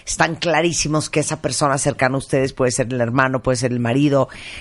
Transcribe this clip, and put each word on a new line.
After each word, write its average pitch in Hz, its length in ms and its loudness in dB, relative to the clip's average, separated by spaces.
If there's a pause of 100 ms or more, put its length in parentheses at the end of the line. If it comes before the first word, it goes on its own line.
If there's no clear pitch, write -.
están 165 300 0
clarísimos 156 760 0
que - 100 0
esa 147 220 -4
persona 139 360 0
cercana 131 380 0
a 135 40 0
ustedes 131 340 0
puede 127 180 0
ser 120 200 -2
el 127 100 -2
hermano, 131 420 0
puede 127 140 0
ser 120 140 -2
el 120 100 -2
marido, 135 480 2 (320)